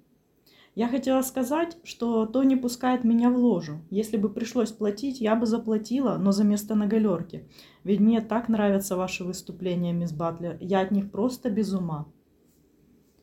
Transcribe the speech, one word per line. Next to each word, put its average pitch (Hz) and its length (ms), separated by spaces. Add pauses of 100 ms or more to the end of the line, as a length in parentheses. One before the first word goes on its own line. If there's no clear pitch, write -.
(760)
«Я 233 140
хотела 262 320
сказать, 285 640
что 226 420
Тони 269 300
пускает 254 480
меня 233 280
в 254 60
ложу. 170 420 (100)
Если 220 280
бы 208 120
пришлось 226 420
платить, 214 500
я 214 140
бы 233 100
заплатила, 220 720
но 190 140
за 196 120
место 208 320
на 208 100
галерке. 202 600 (360)
Ведь 190 160
мне 220 220
так 226 280
нравятся 202 460
ваши 185 280
выступления, 180 680
мисс 170 180
Батлер. 165 480
Я 190 220
от 190 100
них 196 180
просто 240 400
без 196 240
ума». 165 340 (1160)